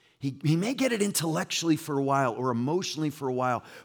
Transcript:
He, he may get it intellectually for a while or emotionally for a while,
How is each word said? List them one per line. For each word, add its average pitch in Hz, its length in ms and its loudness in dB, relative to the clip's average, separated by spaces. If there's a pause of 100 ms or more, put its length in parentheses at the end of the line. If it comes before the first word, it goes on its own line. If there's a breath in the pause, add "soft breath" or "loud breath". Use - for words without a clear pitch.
(180 soft breath)
He, 139 240 -6
he 151 120 4
may 208 200 0
get 254 180 0
it 214 100 0
intellectually 165 760 0
for 147 220 -4
a 139 40 2
while 139 320 2
or 127 160 0
emotionally 151 600 0
for 143 180 -6
a 127 60 -2
while, 123 300 0 (200 loud breath)